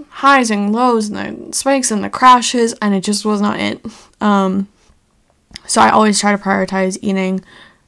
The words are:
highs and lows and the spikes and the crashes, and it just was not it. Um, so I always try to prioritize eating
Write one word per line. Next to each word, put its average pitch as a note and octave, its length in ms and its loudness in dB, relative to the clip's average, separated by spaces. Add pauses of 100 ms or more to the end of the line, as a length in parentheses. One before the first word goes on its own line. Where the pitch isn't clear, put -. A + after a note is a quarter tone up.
(100)
highs C4+ 400 2
and G3+ 220 -2
lows A#3 360 0
and G3+ 400 -10
the - 80 -8
spikes C4+ 360 0
and G#3 100 -2
the G3 80 -6
crashes, A#3+ 640 4 (100)
and G#3 120 2
it F#3+ 100 -2
just G3+ 200 -2
was G#3+ 160 0
not G#3 200 -2
it. G#3 200 -6 (400)
Um, G3 460 0 (1000)
so - 120 0
I A3 100 4
always G#3+ 280 2
try G3+ 140 0
to G3+ 100 -4
prioritize F#3+ 580 -2
eating F#3+ 440 -4 (440)